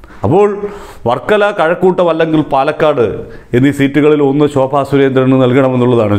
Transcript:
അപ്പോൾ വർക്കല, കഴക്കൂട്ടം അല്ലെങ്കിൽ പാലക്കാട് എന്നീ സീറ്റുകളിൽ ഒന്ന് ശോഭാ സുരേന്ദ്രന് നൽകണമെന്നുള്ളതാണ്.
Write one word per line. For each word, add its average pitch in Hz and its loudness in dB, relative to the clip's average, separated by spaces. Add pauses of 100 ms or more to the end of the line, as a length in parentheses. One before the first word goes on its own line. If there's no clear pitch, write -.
(260)
അപ്പോൾ 175 2 (640)
വർക്കല, 170 0 (140)
കഴക്കൂട്ടം 180 0
അല്ലെങ്കിൽ 160 0 (100)
പാലക്കാട് 143 0 (480)
എന്നീ 135 2
സീറ്റുകളിൽ 147 2
ഒന്ന് 147 2
ശോഭാ 135 0
സുരേന്ദ്രന് 135 2
നൽകണമെന്നുള്ളതാണ്. 123 2